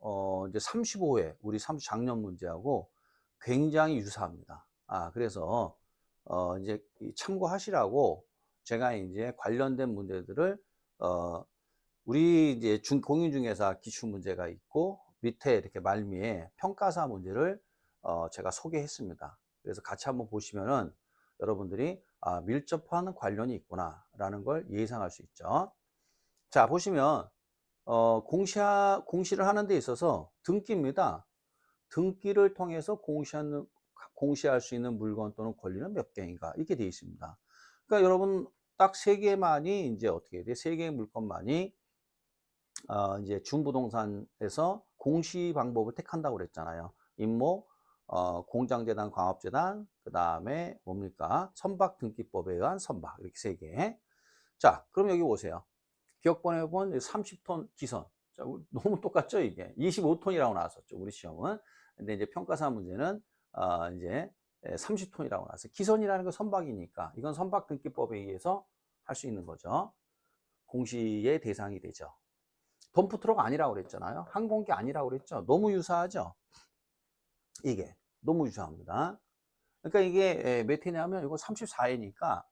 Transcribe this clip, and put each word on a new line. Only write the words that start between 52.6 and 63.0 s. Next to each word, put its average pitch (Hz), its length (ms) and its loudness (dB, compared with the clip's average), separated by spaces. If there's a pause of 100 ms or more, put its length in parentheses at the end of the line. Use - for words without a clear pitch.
선박. 92 420 -8
이렇게 95 160 -14
세 95 200 -6
개. 147 420 -4 (600)
자, - 320 8
그럼 196 200 4
여기 175 120 4
보세요. 95 420 0 (560)
기억번호번 170 800 0
삼십 - 460 -6
톤 170 300 -6
기선. 87 300 -6 (280)
자, - 120 -12
우-, 143 260 -8
너무 185 300 0
똑같죠, 190 400 2
이게? 90 360 -2
이십오 165 440 2
톤이라고 147 340 2
나왔었죠, 90 420 -6
우리 98 160 -8
시험은. 95 460 -6 (380)
근데 104 180 -6
이제 101 160 -2
평가사 156 400 -2
문제는, 117 520 -4 (300)